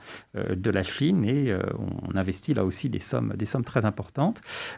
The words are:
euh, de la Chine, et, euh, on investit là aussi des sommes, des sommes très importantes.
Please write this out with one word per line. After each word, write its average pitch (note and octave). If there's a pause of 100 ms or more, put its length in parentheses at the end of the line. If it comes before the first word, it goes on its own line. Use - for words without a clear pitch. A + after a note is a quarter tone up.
(380)
euh, F#2+
de F#2+
la F#2+
Chine, D3
et, C3
euh, F#2 (480)
on F2+
investit F#2+
là G#2+
aussi F#2+
des A#2
sommes, A2+
des G#2+
sommes B2
très A#2
importantes. B2+ (340)